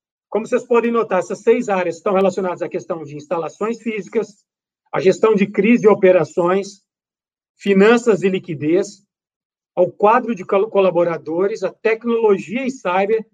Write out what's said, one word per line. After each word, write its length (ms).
como 160
vocês 160
podem 280
notar, 280
essas 220
seis 280
áreas 280
estão 180
relacionadas 480
à 60
questão 340
de 140
instalações 680
físicas, 600
à 60
gestão 360
de 120
crise 380
e 40
operações, 960
finanças 680
e 60
liquidez, 760
ao 160
quadro 440
de 100
col-, 260
colaboradores, 920
à 80
tecnologia 960
e 60
cyber, 640